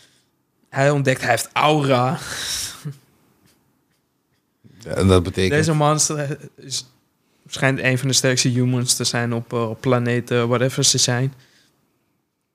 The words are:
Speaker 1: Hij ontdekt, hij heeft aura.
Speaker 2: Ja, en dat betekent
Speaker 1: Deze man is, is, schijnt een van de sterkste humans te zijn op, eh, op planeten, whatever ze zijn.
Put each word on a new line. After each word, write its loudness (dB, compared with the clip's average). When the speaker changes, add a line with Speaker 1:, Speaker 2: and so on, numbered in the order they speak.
Speaker 1:
Hij 2
ontdekt, 0
hij -2
heeft 0
aura. 2
Speaker 2:
Ja, -12
en 2
dat 6
betekent -2
Speaker 1:
Deze 2
man 2
is, 0
is, -12
schijnt 0
een 2
van -2
de 0
sterkste 2
humans 0
te -4
zijn -2
op, -8
eh, -2
op -10
planeten, 0
whatever 0
ze 2
zijn. 0